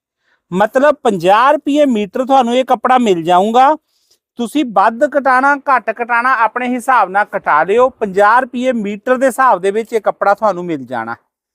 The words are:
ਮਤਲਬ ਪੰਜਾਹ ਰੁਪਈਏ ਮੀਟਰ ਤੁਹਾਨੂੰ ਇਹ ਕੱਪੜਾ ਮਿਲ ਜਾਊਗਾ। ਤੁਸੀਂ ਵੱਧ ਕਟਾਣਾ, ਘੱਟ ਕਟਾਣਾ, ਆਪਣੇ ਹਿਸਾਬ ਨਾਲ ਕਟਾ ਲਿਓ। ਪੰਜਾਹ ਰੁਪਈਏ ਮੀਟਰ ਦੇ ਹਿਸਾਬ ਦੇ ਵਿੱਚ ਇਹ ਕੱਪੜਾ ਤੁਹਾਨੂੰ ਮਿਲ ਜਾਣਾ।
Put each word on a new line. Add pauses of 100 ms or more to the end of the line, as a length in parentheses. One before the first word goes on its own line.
(500)
ਮਤਲਬ
ਪੰਜਾਹ
ਰੁਪਈਏ
ਮੀਟਰ
ਤੁਹਾਨੂੰ
ਇਹ
ਕੱਪੜਾ
ਮਿਲ
ਜਾਊਗਾ। (640)
ਤੁਸੀਂ
ਵੱਧ
ਕਟਾਣਾ,
ਘੱਟ
ਕਟਾਣਾ,
ਆਪਣੇ
ਹਿਸਾਬ
ਨਾਲ
ਕਟਾ
ਲਿਓ।
ਪੰਜਾਹ
ਰੁਪਈਏ
ਮੀਟਰ
ਦੇ
ਹਿਸਾਬ
ਦੇ
ਵਿੱਚ
ਇਹ
ਕੱਪੜਾ
ਤੁਹਾਨੂੰ
ਮਿਲ
ਜਾਣਾ। (400)